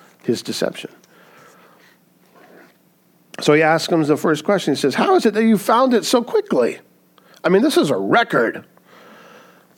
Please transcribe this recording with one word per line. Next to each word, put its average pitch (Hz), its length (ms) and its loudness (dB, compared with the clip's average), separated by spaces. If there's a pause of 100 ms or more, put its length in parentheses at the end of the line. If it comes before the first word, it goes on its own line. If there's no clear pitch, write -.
(240)
his 113 180 -2
deception. - 500 -8 (2500)
So - 140 2
he 151 80 4
asks 160 300 0
him 165 120 2
the 143 140 0
first 151 260 -2
question. 180 300 -2
He 131 60 -4
says, 135 160 -2
"How 381 200 2
is 349 100 2
it 208 80 2
that 220 100 0
you 226 140 4
found 247 360 2
it 196 100 2
so 240 200 0
quickly? 151 560 -2 (640)
I 165 60 0
mean, 190 120 4
this 302 160 0
is 226 120 0
a 113 80 0
record." 120 680 -2 (1120)